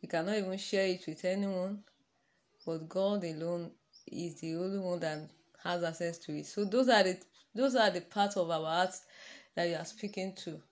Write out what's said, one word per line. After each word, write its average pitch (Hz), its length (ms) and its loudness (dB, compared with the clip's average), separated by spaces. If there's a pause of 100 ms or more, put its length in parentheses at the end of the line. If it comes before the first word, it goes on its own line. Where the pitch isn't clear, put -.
we - 60 -10
cannot 180 300 0
even 190 200 -2
share 196 300 0
it 180 200 0
with 160 160 -8
anyone, 196 600 -2 (800)
but 160 220 -4
God 196 360 0
alone 165 480 -4 (340)
is 160 360 -6
the 160 120 -4
only 185 240 -2
one 180 220 -2
that 156 320 -4 (320)
has 175 180 0
access 170 380 -2
to 151 180 -8
it. 151 80 -6
So 202 200 -2
those 240 240 4
are 214 120 8
the, 185 160 4 (380)
those 254 200 4
are 214 140 8
the 175 120 0
parts 202 360 2
of 170 140 2
our 156 120 0
hearts 180 380 2 (540)
that 175 140 2
you 170 60 0
are 160 100 -4
speaking 190 580 -6
to. 156 180 -8 (100)